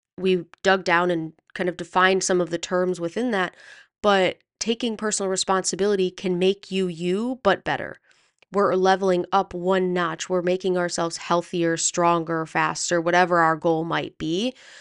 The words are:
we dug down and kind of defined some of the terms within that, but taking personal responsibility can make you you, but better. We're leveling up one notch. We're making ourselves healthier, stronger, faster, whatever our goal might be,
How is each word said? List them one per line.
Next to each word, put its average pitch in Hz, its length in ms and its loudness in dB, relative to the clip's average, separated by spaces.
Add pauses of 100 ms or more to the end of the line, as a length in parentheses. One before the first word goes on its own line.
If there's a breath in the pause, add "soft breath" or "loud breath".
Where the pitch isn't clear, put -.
(180)
we 180 280 2 (180)
dug 190 200 2
down 180 280 2
and 160 220 -4 (200)
kind 185 160 -4
of 175 80 -6
defined 185 460 2
some 180 180 2
of 165 80 -2
the 170 80 -4
terms 180 420 -2
within 208 320 -4
that, 185 240 -4 (460 loud breath)
but 196 380 2 (200)
taking 226 380 -4
personal 208 320 -4
responsibility 190 800 0
can 180 300 -2
make 190 320 0
you 190 160 0
you, 185 560 -4
but 190 200 2
better. - 360 -6 (520 soft breath)
We're 190 240 2
leveling 185 560 2
up 190 220 0
one 185 400 0
notch. 170 360 -4
We're 180 140 0
making 185 340 0
ourselves 170 400 -2
healthier, 170 580 -2
stronger, 165 720 0
faster, 165 560 0
whatever 175 380 4
our 160 160 4
goal 160 280 0
might 151 360 -4
be, 185 340 -4 (280 loud breath)